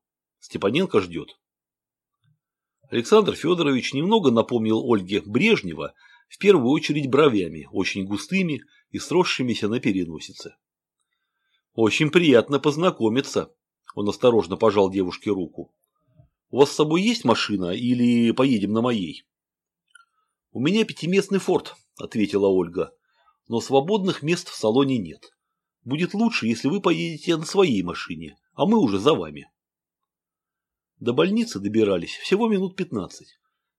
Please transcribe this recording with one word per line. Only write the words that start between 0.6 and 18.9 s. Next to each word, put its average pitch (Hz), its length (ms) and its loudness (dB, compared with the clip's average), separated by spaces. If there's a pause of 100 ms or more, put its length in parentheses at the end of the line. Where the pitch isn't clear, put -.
ждёт". 85 280 -10 (1600)
Александр 131 460 2
Фёдорович 147 580 0
немного 170 380 2
напомнил 110 540 2
Ольге 98 400 0
Брежнева, 101 680 0 (340)
в - 100 -20
первую 165 320 4
очередь 151 400 0
бровями, 98 640 2
очень 95 320 -4
густыми 143 580 -4 (280)
и - 80 -10
сросшимися 127 680 -2
на 117 120 -2
переносице. 85 760 -6 (1200)
"Очень 113 360 2
приятно 143 500 4
познакомиться", 135 920 -2 (420)
он 101 140 -4
осторожно 98 480 2
пожал 101 340 4
девушке 95 400 -4
руку. 90 440 -8 (760)
"У 117 80 -4
вас 139 140 4
с - 20 -12
собой 156 280 0
есть 226 220 -2
машина 101 460 0
или 120 600 2
поедем 110 400 0
на 110 100 0
моей?" 104 420 -4 (1300)